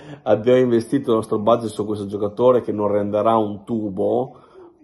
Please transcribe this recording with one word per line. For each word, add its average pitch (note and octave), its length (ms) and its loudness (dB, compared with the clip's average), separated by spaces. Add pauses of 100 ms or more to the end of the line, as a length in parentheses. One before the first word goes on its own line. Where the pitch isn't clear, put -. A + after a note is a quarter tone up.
(220)
abbiamo A2 380 4
investito B2 500 0
il A2+ 60 4
nostro A2 220 -4
budget A2+ 300 2
su G#2 160 -8
questo G#2 220 -6
giocatore G#2+ 560 0
che G#2+ 100 -6
non G#2 160 -2
renderà G#2 480 0
un G#2+ 280 -4
tubo, G#2+ 720 -4 (480)